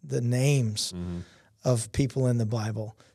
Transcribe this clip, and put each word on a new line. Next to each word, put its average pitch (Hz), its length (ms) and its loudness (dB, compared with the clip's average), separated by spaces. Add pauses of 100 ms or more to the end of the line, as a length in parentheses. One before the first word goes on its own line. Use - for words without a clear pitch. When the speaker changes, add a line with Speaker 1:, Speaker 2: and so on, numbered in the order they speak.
Speaker 1:
the 135 180 -4
names 123 720 2
Speaker 2:
Mm-hmm. 87 260 -6 (460)
Speaker 1:
of 120 280 2
people 131 360 0
in 120 100 2
the 113 80 0
Bible 107 500 -4 (180)